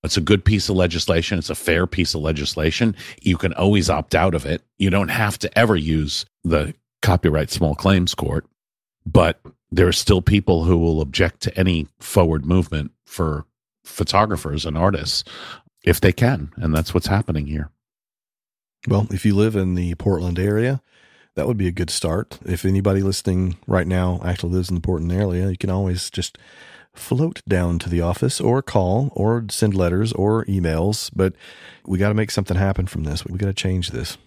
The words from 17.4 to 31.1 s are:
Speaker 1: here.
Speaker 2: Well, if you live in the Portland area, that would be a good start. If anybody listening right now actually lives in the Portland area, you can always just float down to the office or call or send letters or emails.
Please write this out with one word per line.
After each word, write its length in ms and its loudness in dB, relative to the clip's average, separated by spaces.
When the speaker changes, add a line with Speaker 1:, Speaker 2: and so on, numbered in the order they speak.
Speaker 1:
here. 220 -6
Speaker 2:
Well, 220 2
if 160 -4
you 100 4
live 200 4
in 200 0
the 200 -2
Portland 440 0
area, 420 0
that 120 -2
would 100 0
be 100 0
a 40 0
good 180 -4
start. 560 -4
If 180 -4
anybody 380 2
listening 560 -2
right 200 0
now 360 0
actually 300 -4
lives 160 -2
in 60 -2
the 60 -2
Portland 300 -2
area, 380 0
you 80 -4
can 140 -2
always 380 -2
just 280 -8
float 540 -2
down 320 0
to 100 -8
the 120 0
office 380 0
or 220 2
call 520 0
or 360 0
send 260 0
letters 380 2
or 320 0
emails. 680 0